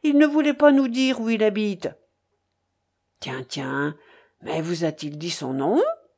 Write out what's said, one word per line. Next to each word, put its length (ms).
Il 160
ne 80
voulait 280
pas 180
nous 160
dire 320
où 100
il 120
habite. » « 460
Tiens, 280
tiens, 480
mais 180
vous 240
a-t-il 340
dit 120
son 240
nom ? » 280